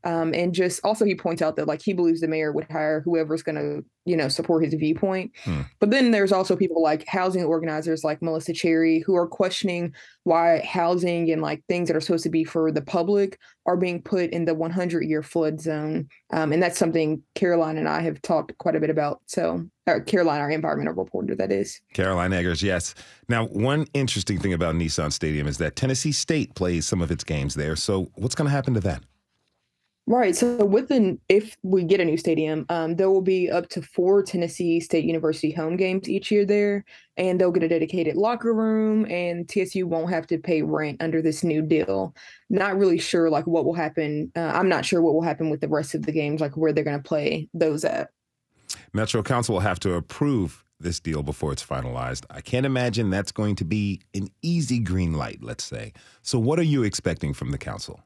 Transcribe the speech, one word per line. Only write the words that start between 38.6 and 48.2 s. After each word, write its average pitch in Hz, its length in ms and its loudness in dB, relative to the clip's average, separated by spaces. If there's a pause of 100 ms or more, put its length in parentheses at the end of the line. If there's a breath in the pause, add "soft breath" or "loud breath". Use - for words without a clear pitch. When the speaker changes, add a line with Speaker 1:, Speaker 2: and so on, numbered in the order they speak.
Speaker 1:
and 175 420 -4
T 202 140 0
S 185 140 -4
U 185 100 0
won't 165 240 -2
have 160 180 -2
to 165 120 0
pay 160 240 0
rent 151 380 -2
under 160 200 0
this 151 220 0
new 156 180 2
deal. 156 540 0 (340 loud breath)
Not 196 280 0
really 190 200 4
sure, 165 320 2
like, 151 160 2
what 165 180 2
will 165 120 0
happen. 151 600 -2
Uh, 165 180 -2
I'm 185 140 4
not 160 180 2
sure 170 180 4
what 151 100 4
will 160 80 4
happen 156 300 0
with 147 100 -2
the 147 80 -2
rest 151 240 0
of 160 120 -4
the 156 60 -2
games, 151 300 0
like, 143 160 -4
where 156 160 2
they're 151 100 0
gonna 143 160 -2
play 156 540 -2
those 160 320 0
at. - 240 -2 (840 loud breath)